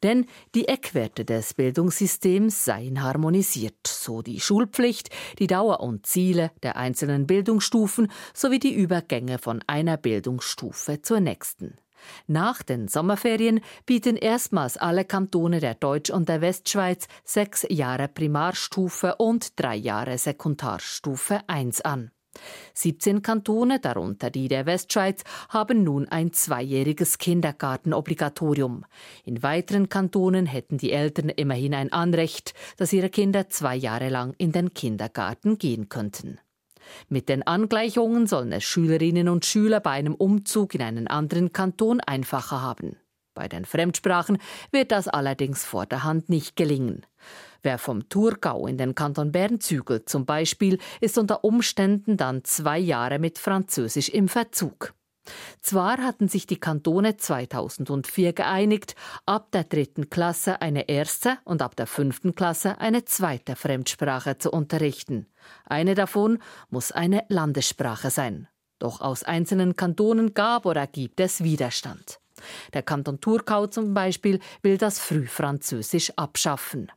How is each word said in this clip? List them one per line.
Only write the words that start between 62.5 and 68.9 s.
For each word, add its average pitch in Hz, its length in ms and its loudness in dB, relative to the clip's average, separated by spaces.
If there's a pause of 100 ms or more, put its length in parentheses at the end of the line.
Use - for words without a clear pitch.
eine 226 280 0
zweite 143 500 -2
Fremdsprache 135 800 -2
zu - 140 -2
unterrichten. 151 760 -2 (380)
Eine 170 300 2
davon 208 460 2 (280)
muss - 240 -4
eine 185 380 2
Landessprache 135 800 0
sein. 117 380 -4 (300)
Doch - 220 -4